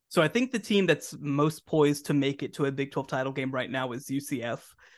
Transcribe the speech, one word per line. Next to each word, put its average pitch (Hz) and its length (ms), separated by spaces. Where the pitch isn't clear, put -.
So 180 120
I 156 60
think 247 240
the 240 80
team 202 260
that's 151 320
most 147 480
poised 147 420
to 156 60
make 143 300
it - 120
to 147 100
a 139 60
Big 139 200
Twelve 135 160
title 135 240
game 135 200
right 127 180
now 131 240
is 135 160
U 139 100
C 135 240
F. - 320